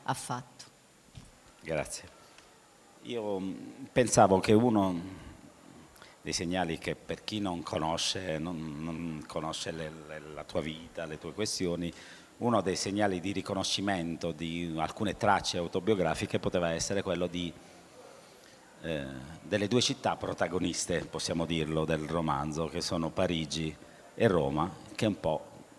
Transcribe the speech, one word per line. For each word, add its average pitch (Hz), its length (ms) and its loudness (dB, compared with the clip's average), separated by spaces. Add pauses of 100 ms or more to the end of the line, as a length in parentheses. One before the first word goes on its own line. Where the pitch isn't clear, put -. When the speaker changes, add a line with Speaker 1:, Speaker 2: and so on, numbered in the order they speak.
Speaker 1:
affatto. - 640 -6 (960)
Speaker 2:
Grazie. - 480 -4 (920)
Io, 107 360 -4
mm, 95 160 -4 (380)
pensavo 107 480 8
che 110 120 4
uno 104 480 6 (1200)
dei 78 120 -4
segnali 87 460 0
che 80 180 -4
per - 260 -8
chi 107 160 -4
non 90 240 -2
conosce, 82 760 -2
non, 78 440 -4
non 82 460 -4
conosce 80 420 -4
le, 80 220 -6 (160)
le, 78 120 -12 (140)
la 73 80 -10
tua 87 180 -2
vita, 80 440 -6
le 78 140 -6
tue 82 140 -10
questioni, 87 600 0 (460)
uno 120 220 4
dei 90 160 2
segnali 98 440 2
di 95 120 -2
riconoscimento 92 1000 -2
di 82 440 -4
alcune 80 400 -2
tracce 98 420 4
autobiografiche 90 800 2
poteva 90 320 2
essere 87 320 0
quello 90 240 0
di, 87 260 -4 (1300)
eh, 78 240 -4 (360)
delle 98 240 0
due 117 140 4
città 110 360 0
protagoniste, 87 880 0
possiamo 82 400 -2
dirlo, 78 380 0
del 78 220 0
romanzo, 78 640 0
che 85 120 -6
sono 82 300 -2
Parigi 80 640 -2 (400)
e 113 140 4
Roma, 78 420 4 (240)
che - 120 0
un 98 120 2
po' 78 280 -2 (320)